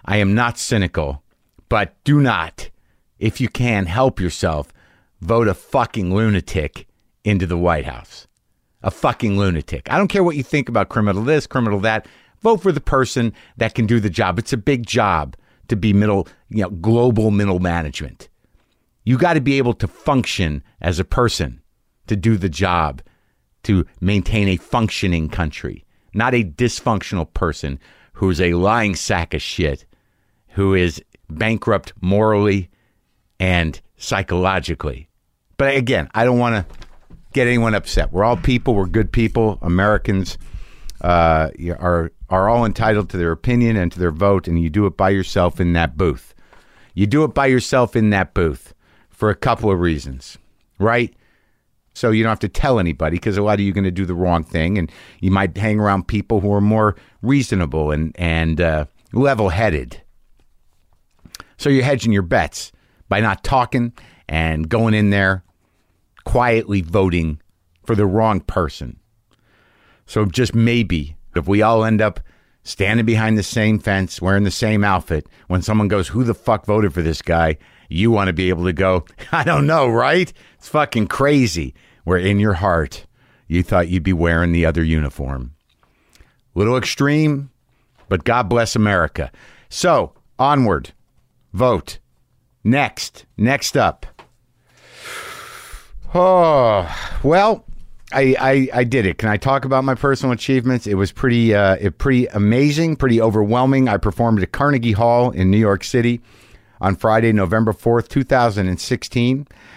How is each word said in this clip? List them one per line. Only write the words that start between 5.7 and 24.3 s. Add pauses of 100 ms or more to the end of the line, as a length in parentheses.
lunatic (360)
into
the
White
House. (540)
A
fucking
lunatic.
I
don't
care
what
you
think
about
criminal
this,
criminal
that. (360)
Vote
for
the
person (240)
that
can
do
the
job.
It's
a
big
job, (300)
to
be
middle, (220)
you
know,
global
middle
management. (760)
You
gotta
be
able
to
function (180)
as
a
person, (460)
to
do
the
job, (640)
to (160)
maintain